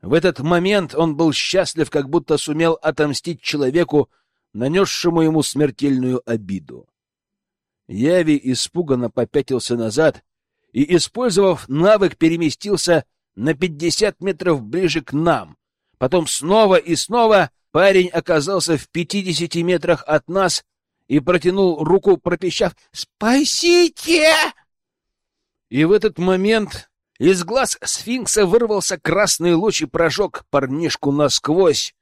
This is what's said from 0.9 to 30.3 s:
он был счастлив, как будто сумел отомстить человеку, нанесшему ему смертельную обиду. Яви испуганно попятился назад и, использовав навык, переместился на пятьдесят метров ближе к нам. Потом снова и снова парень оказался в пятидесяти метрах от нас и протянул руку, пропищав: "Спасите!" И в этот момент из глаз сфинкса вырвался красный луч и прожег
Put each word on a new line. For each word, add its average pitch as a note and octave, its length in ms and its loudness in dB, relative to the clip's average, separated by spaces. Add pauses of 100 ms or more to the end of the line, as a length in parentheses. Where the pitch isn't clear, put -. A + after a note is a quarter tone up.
он D#3 220 0
был D#3+ 160 2
счастлив, D#3+ 560 -2
как C#3 220 -4
будто D#3 260 0
сумел D#3+ 460 0
отомстить D3+ 580 -2
человеку, D3 680 0 (420)
нанесшему E3+ 720 0
ему D#3 200 2
смертельную C3 800 -2 (100)
обиду. F2+ 560 -8 (1040)
Яви D#3 500 2
испуганно B2+ 680 -2
попятился B2 680 -2
назад A#2+ 480 0 (480)
и, D3 240 0
использовав F#3+ 720 0
навык, F3+ 480 2
переместился E3 880 0 (300)
на C3+ 200 -2
пятьдесят E3+ 680 -2
метров E3+ 420 -2
ближе D#3 400 -4
к - 100 -14
нам. C3+ 440 -2 (420)
Потом D#3+ 280 0
снова F#3+ 500 2
и E3 200 0
снова G#3+ 540 2 (200)
парень F#3 380 4
оказался E3 680 -2
в B2 120 -8
пятидесяти E3+ 680 -4
метрах F3 480 0
от D3+ 220 0
нас F3+ 360 -2 (440)
и C#3+ 120 2
протянул F3 640 0
руку, F#3+ 320 4
пропищав: F3 580 -4 (180)
"Спасите!" D#4+ 1400 2 (1400)
И C3+ 160 0
в E3+ 80 4
этот G#3+ 260 2
момент F#3+ 720 0 (280)
из F3 260 2
глаз A#3 380 -2
сфинкса G#3+ 640 -2
вырвался G#3 520 0
красный F3+ 560 0
луч F3+ 280 0
и D3+ 40 -4
прожег E3 640 -2